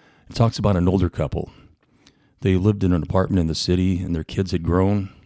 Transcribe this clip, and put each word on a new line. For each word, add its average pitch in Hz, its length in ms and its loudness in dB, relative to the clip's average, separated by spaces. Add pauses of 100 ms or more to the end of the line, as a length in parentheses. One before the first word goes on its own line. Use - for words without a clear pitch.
(300)
It - 60 -14
talks 117 240 2
about 104 160 2
an 87 120 2
older 90 220 2
couple. - 400 -6 (920)
They 95 160 2
lived 101 260 2
in 92 80 2
an 87 100 2
apartment 92 380 0
in 82 80 2
the 80 80 -2
city, 90 440 0
and 95 140 -6
their 82 120 -4
kids 95 260 -4
had 85 100 -2
grown. 95 480 0 (160)